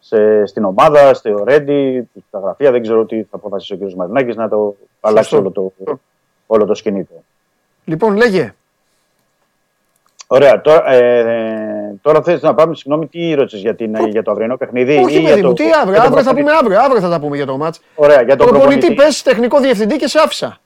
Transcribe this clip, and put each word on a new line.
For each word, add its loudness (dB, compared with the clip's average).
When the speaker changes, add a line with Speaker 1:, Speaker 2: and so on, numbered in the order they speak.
Speaker 1:
Σε, 0
στην -6
ομάδα, 4
στο -4
Ρέντι, -2
στα -12
γραφεία, -2
δεν 0
ξέρω 0
τι -10
θα -14
αποφασίσει -12
ο -10
κύριος -10
Μαρινάκης, -6
να -6
το -4
Speaker 2:
Σωστό. -6
Speaker 1:
αλλάξει 0
όλο 0
το, -8
όλο 0
το -2
σκηνή -6
του. -20
Speaker 2:
Λοιπόν, -2
λέγε. 0
Speaker 1:
Ωραία, 4
τώρα, 4
ε, 0
τώρα 2
θες -2
να 0
πάμε, 2
συγγνώμη, -6
τι -6
ρώτησες -2
για -4
την, -8
Speaker 2:
Ω-, -2
Speaker 1:
για -4
το -4
αυριανό -4
παιχνίδι -2
Speaker 2:
όχι, 2
Speaker 1:
ή 2
για 0
Speaker 2:
παιδί 2
μου, 2
Speaker 1:
το, 2
Speaker 2:
τι -4
Speaker 1:
για 2
Speaker 2:
αύριο, -2
Speaker 1:
τον 4
Speaker 2:
αύριο 2
θα 0
Speaker 1:
προπονητή; 0
Speaker 2:
πούμε, 0
αύριο, 2
αύριο 2
θα -4
τα -2
πούμε -8
για -6
το -8
μάτς. -8
Speaker 1:
Ωραία, 6
για 4
τον 4
Speaker 2:
Προπονητή, 4
Speaker 1:
προπονητή. 2
Speaker 2:
πες, 0
τεχνικό 0
διευθυντή 0
και -4
σε -2
άφησα. -2